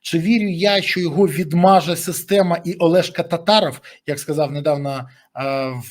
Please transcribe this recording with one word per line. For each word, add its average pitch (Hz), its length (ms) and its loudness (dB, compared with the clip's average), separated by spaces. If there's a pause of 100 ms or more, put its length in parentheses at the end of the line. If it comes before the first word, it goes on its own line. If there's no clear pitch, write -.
Чи - 180 -4
вірю 208 300 0
я, 190 320 0
що - 180 -4
його 175 280 2
відмаже 170 680 4
система 180 680 0
і 170 80 -4
Олешка 175 500 0
Татаров, 170 580 0 (240)
як 143 140 -4
сказав 147 320 -4
недавно, 143 580 -4 (280)
е, 135 360 -4 (180)